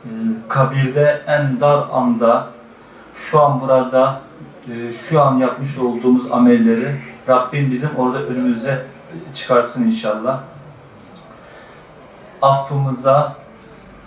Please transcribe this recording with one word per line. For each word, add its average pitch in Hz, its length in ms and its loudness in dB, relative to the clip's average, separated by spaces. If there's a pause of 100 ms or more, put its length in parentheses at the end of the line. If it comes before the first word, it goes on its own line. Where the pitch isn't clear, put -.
e, - 40 -14 (400)
kabirde 135 760 0
en 143 340 0
dar 143 320 2
anda, 120 540 2 (680)
şu - 260 0
an 131 200 2
burada, 131 600 2 (480)
e, 117 240 -10
şu 151 300 0
an 131 140 2
yapmış 131 420 -2
olduğumuz 123 540 0
amelleri 120 640 4 (320)
Rabbim 131 420 2
bizim 127 260 -2
orada 127 260 -2
önümüze, 123 480 -2
e, - 600 -10
çıkarsın 120 520 0
inşallah. 113 560 -2 (2000)
Affımıza 135 960 2 (680)